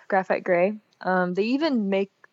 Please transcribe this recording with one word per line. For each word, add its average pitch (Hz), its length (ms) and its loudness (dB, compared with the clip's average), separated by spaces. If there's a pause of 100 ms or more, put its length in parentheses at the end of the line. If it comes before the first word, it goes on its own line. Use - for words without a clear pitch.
graphite 190 340 0
gray. 185 340 2 (220)
Um, 180 340 0
they 190 100 0
even 254 460 0
make 196 220 -2 (220)